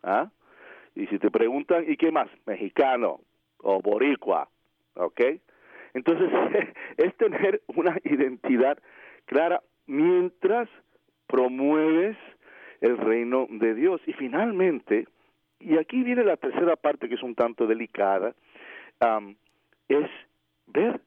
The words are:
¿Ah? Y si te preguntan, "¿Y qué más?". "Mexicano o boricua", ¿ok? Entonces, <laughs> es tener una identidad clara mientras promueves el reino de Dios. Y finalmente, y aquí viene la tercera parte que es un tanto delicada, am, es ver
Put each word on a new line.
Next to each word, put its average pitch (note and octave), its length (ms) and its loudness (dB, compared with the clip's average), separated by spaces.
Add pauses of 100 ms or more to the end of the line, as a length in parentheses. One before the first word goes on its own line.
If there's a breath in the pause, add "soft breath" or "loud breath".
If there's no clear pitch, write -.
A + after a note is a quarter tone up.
¿Ah? G#2+ 260 0 (680 loud breath)
Y G2+ 100 -6
si G2+ 140 -4
te D#3 100 2
preguntan, C#3 580 0
"¿Y D3 80 0
qué E3 140 2
más?". C#3 180 -2 (180)
"Mexicano A2+ 760 -2 (380)
o G2 220 0
boricua", G#2 680 0 (480)
¿ok? F2 240 -4 (760 loud breath)
Entonces, E3 360 0
<laughs> - 460 0 (200 loud breath)
es F3+ 200 2
tener F#3+ 520 0
una E3 340 -2
identidad C3 760 0 (500 loud breath)
clara E3+ 360 0 (240)
mientras F3+ 840 0 (600)
promueves D#3 880 2 (680 loud breath)
el A#2 160 2
reino A#2+ 500 0
de A2 260 0
Dios. E3 320 0
Y D#4+ 60 -6
finalmente, E3+ 920 -2 (540)
y D#3+ 180 2
aquí B3 240 -2
viene B3 220 0
la F3+ 120 2
tercera E3 400 0
parte C#3 320 -2
que A#2 60 -4
es A#2 80 -8
un B2 120 -8
tanto A#2 320 0
delicada, G#2+ 680 -2 (680 loud breath)
am, G#2+ 360 0 (520)
es C#3+ 220 2 (560)
ver G#3 400 -2